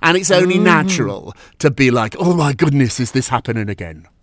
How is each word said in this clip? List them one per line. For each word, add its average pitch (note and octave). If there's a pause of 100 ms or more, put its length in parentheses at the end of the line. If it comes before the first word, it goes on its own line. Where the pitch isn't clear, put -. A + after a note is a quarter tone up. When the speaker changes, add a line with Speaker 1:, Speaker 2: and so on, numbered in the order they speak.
Speaker 1:
and E3+
it's F#3+
only F#3
Speaker 2:
Mm-hmm. F3+
Speaker 1:
natural D#3 (240)
to D3+
be B2+
like, A2+
"Oh F3+
my D3
goodness, C#3+
is A#2+
this C3
happening A2+
again?" E2 (160)